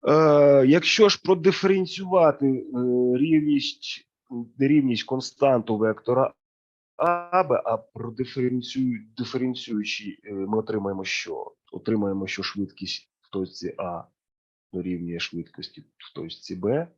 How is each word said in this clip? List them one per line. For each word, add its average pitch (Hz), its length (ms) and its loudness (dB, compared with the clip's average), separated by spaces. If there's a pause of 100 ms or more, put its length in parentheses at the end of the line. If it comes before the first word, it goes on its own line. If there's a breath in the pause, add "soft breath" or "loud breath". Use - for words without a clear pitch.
Е, 147 600 6
якщо 175 420 6
ж - 140 -2
продиференціювати, 185 1200 2
е, 135 180 0 (540)
рівність, 151 920 -2 (500)
нерівність 135 460 2
константу 131 720 0
вектора 113 560 0 (640)
аби, 175 680 0
а 113 120 -2
продиференціюючи, 123 1300 -6 (120)
диференціюючи, 120 1040 -6
е, 104 100 -14
ми 98 240 -4
отримаємо 101 460 -4
що? - 520 -8 (160)
Отримаємо, 98 560 -4
що - 160 -8
швидкість - 680 -10 (100)
в - 80 -20
точці 92 480 -8
А 87 260 -8 (680)
дорівнює 87 460 -6
швидкості - 600 -12
в - 320 -20
точці - 420 -12
Б. 120 320 -2 (100)